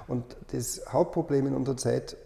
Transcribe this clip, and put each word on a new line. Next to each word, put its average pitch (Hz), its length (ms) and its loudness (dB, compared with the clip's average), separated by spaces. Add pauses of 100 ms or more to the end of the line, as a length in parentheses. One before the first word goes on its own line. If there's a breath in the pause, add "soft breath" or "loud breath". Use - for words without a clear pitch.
Und 120 280 -4 (160)
das - 300 -4 (100)
Hauptproblem 147 540 4
in 139 80 2
unserer 131 220 0
Zeit, 123 500 0